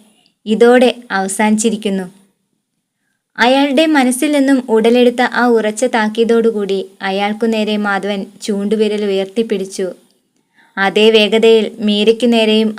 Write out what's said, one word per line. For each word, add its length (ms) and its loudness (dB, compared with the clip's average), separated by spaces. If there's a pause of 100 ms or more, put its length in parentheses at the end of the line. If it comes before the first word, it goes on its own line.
(460)
ഇതോടെ 460 4 (200)
അവസാനിച്ചിരിക്കുന്നു." 920 -2 (1300)
അയാളുടെ 520 2
മനസ്സിൽ 420 0
നിന്നും 280 2 (100)
ഉടലെടുത്ത 520 2 (120)
ആ 160 0
ഉറച്ച 340 0 (120)
താക്കീതോടുകൂടി 840 0 (220)
അയാൾക്കു 460 -4
നേരെ 280 -2 (120)
മാധവൻ 340 -4 (200)
ചൂണ്ടുവിരൽ 640 -2
ഉയർത്തിപ്പിടിച്ചു. 840 -4 (880)
അതേ 340 2
വേഗതയിൽ 540 4 (140)
മീരയ്ക്കു 480 0
നേരെയും 520 2